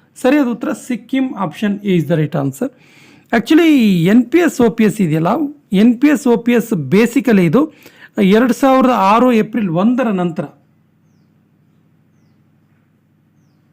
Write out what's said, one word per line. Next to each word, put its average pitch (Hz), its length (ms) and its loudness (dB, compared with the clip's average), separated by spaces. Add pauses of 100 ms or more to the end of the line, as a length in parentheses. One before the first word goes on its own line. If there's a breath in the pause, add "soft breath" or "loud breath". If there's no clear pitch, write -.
(160)
ಸರಿಯಾದ 277 300 0
ಉತ್ತರ - 260 -6
ಸಿಕ್ಕಿಂ, 262 560 -6
option 202 540 -6
A 190 160 0
is 160 40 0
the 151 140 -2
right 151 160 -2
answer. 139 400 -6 (680 soft breath)
Actually, 320 300 2 (160)
ಎನ್ 196 420 2
ಪಿ 320 120 0
ಎಸ್, 330 220 0
ಒ 233 80 4
ಪಿ 220 160 -2
ಎಸ್ 208 160 0
ಇದೆಯಲ್ಲ, 160 260 -2 (460)
ಎನ್ 226 280 2
ಪಿ 285 80 2
ಎಸ್, 277 180 0
ಒ 240 100 2
ಪಿ 233 160 -2
ಎಸ್ 233 200 0
basically 196 720 0
ಇದು 233 280 0 (500 loud breath)
ಎರಡು 220 320 2
ಸಾವಿರದ 262 360 2
ಆರು 226 420 2
ಏಪ್ರಿಲ್ 214 380 -2
ಒಂದರ 233 380 0
ನಂತರ, 180 360 -4 (3250)